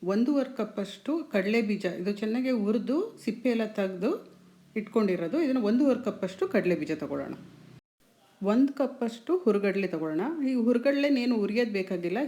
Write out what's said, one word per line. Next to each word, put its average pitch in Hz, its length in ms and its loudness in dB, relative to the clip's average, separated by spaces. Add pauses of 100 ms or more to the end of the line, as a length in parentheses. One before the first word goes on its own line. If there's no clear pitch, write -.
ಒಂದೂವರೆ 247 520 2
ಕಪ್ಪಷ್ಟು 220 680 -4
ಕಡಲೆ 214 380 2
ಬೀಜ, 202 240 -2
ಇದು 180 260 -2
ಚೆನ್ನಾಗಿ 220 380 -2
ಹುರಿದು 240 680 0
ಸಿಪ್ಪೆ - 320 -2
ಎಲ್ಲ 226 160 2
ತೆಗೆದು 202 720 -4 (360)
ಇಟ್ಕೊಂಡಿರೋದು, 208 640 0
ಇದನ್ನ 262 160 0
ಒಂದೂವರೆ 247 460 2
ಕಪ್ಪಷ್ಟು 190 440 -4
ಕಡಲೆ 175 280 2
ಬೀಜ 151 160 -4
ತಗೊಳ್ಳೋಣ. 143 420 -6 (1080)
ಒಂದು 247 300 4
ಕಪ್ಪಷ್ಟು 262 640 -2
ಹುರುಗಡಲೆ 196 500 2
ತಗೊಳ್ಳೋಣ. 180 600 -2
ಈ 262 60 0
ಹುರುಗಡಲೆನೇನು 247 800 2
ಹುರಿಯೋದು 214 360 0
ಬೇಕಾಗಿಲ್ಲ, 185 460 -2 (100)